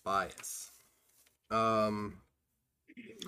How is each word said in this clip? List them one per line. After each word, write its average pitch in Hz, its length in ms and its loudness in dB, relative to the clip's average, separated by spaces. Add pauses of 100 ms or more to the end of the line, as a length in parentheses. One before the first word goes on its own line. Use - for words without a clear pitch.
bias. - 680 -2 (800)
Um, 107 720 2 (1040)